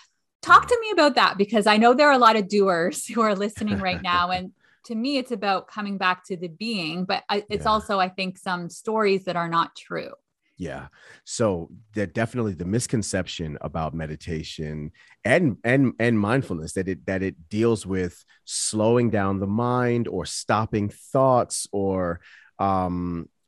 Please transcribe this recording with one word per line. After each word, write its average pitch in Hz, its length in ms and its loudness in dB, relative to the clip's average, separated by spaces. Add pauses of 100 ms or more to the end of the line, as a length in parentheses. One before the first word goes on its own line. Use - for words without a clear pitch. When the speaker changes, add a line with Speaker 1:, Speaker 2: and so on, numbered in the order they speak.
(400)
Speaker 1:
Talk 370 280 6
to 494 60 2
Speaker 2:
Yeah. 466 60 2
Speaker 1:
me 440 120 -4
about 302 240 4
that, - 200 4
because 202 300 0
I 214 100 6
know 233 160 8
there 294 160 6
are 285 40 8
a 262 60 6
lot 220 180 6
of 208 120 -2
doers 190 580 0
<laughs> 220 80 -10
who 233 60 0
are 214 140 2
listening 208 460 -4
right 185 200 -2
now. 180 300 0
Speaker 2:
<laughs> 185 60 -2
Speaker 1:
And 185 160 -8 (320)
to 233 100 -10
me, 262 240 -2
it's 254 120 -6
about 196 380 -2
coming 202 300 -6
back 180 300 0
to 196 100 -6
the 175 100 -8
being, 180 560 -6
but 190 240 -2
I, 202 220 -2
it's 202 140 -4
Speaker 2:
Yeah. 220 60 2
Speaker 1:
also, 214 280 0
I 185 100 2
think, 185 300 -8
some 175 320 -6
stories 202 560 0
that 175 100 -2
are 170 120 -2
not 170 280 -2
true. - 360 -10 (440)
Speaker 2:
Yeah. 69 320 -10 (360)
So 95 460 -2 (240)
that 101 200 -4
definitely 113 400 -2
the 82 120 -8
misconception 92 960 -4
about 78 320 -6
meditation 78 1000 -8 (320)
and, 135 400 2
and, 127 340 4
and 117 200 2
mindfulness, 101 560 -2
that 95 140 -2
it, 92 180 -4
that 95 160 -2
it 87 260 -6
deals 110 380 0
with 92 380 -4 (200)
slowing 113 640 2
down 98 300 0
the 98 60 -4
mind 120 640 0
or 90 180 -4
stopping 107 640 -2
thoughts - 840 0
or, 92 480 -2 (380)
um, 90 720 -2 (200)